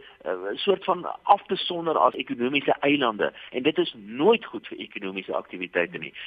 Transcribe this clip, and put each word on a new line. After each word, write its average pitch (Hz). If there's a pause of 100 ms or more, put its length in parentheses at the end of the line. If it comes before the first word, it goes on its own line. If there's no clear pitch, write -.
(240)
eh, 85
'n 92
soort 190
van 180 (180)
af 202
te 196
sonder 170
as 107
ekonomiese 131
eilande. 120 (180)
En 127
dit 156
is 170
nooit 139
goed -
vir -
ekonomiese 98
aktiwiteite 90
nie. 76 (140)